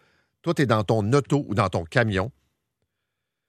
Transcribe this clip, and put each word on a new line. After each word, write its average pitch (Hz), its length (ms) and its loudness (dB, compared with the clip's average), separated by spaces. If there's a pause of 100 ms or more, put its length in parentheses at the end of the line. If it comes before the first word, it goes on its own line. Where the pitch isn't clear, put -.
(400)
Toi, 165 140 -4
t'es 147 120 0
dans 110 180 2
ton 110 280 0
auto 139 340 0
ou 101 80 -6
dans 98 140 0
ton 87 160 -4
camion. 107 480 0 (1160)